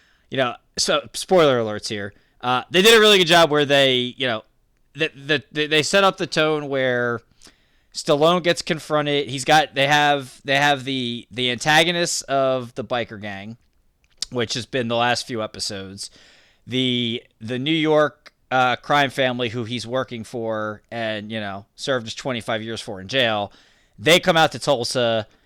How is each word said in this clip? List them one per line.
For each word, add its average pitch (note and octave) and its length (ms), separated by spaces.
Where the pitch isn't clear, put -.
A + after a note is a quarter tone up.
you C3 60
know, B2 180
so D3 360
spoiler D3+ 480
alerts G#2+ 260
here. G#2 260
Uh, B2 300
they F3+ 100
did A3+ 160
a - 20
really G#3+ 200
good F3 80
job E3 240
where D3 140
they, C3 520
you C3 100
know, A2 160
the, D3+ 220
the, C#3 360
the, D3+ 160
they D3+ 160
set G3 200
up F#3+ 140
the E3 100
tone D#3 400
where B2 540
Stallone E3 500
gets E3+ 180
confronted. D3 680
He's C3 160
got, D3+ 300
they C#3 120
have, C#3+ 560
they C#3 140
have C#3+ 260
the, B2 480
the B2 200
antagonists E3 720
of C3 520
the B2+ 80
biker A2+ 360
gang, G2+ 380
which A#2+ 220
has A#2 120
been B2+ 240
the A#2+ 60
last A#2+ 320
few A#2 140
episodes. G2 680
The, B2 560
the A#2 160
New C#3 140
York, D3+ 640
uh, B2+ 260
crime D3 320
family B2 400
who A#2+ 140
he's A2 240
working A#2+ 360
for G#2+ 580
and, A2 400
you A2 80
know, G2+ 260
served B2+ 300
his A2+ 100
twenty-five A#2 460
years A2+ 200
for G2+ 200
in F#2+ 60
jail. A2 440
They D3+ 220
come F3 180
out D#3 160
to B2 60
Tulsa. A#2 680